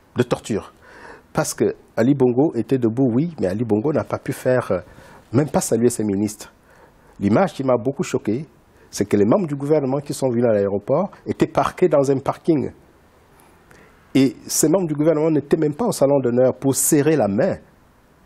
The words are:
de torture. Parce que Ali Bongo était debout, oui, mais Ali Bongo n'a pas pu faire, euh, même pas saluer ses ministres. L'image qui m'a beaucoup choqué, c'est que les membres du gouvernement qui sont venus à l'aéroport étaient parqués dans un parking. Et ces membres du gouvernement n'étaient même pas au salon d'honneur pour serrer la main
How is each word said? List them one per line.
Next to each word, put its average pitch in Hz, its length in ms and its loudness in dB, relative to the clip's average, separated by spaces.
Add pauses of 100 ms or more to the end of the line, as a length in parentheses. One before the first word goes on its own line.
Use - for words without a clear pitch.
(160)
de 131 60 0
torture. - 500 -4 (640)
Parce - 180 -2
que - 220 -2 (200)
Ali 123 200 2
Bongo 127 400 2
était 117 240 -2
debout, 120 340 0
oui, 156 260 -2
mais 98 100 -2
Ali 107 160 -4
Bongo 110 280 0
n'a 110 120 -2
pas - 140 -6
pu - 140 -8
faire, 127 400 -2
euh, 90 80 -2 (500)
même - 200 0
pas 190 100 0
saluer 120 300 0
ses 110 140 -6
ministres. 101 460 -4 (680)
L'image 175 320 2
qui 135 120 -8
m'a 127 120 2
beaucoup 120 260 -4
choqué, 123 440 -4 (420)
c'est - 160 -2
que 104 120 2
les 101 100 4
membres 175 200 2
du 143 100 -6
gouvernement 143 420 0
qui 147 160 -8
sont 131 160 -2
venus 120 160 0
à 110 80 4
l'aéroport 101 560 0 (160)
étaient 110 220 -2
parqués - 400 0
dans 143 220 2
un 135 80 2
parking. 139 520 -2 (1400)
Et 135 220 2 (100)
ces - 220 0
membres 185 180 2
du 151 80 -4
gouvernement 151 360 0
n'étaient 151 280 0
même - 160 0
pas 240 120 -4
au 180 60 -2
salon 139 280 2
d'honneur 123 340 2
pour 135 200 -2
serrer 151 420 2
la 107 120 2
main 117 280 -2 (680)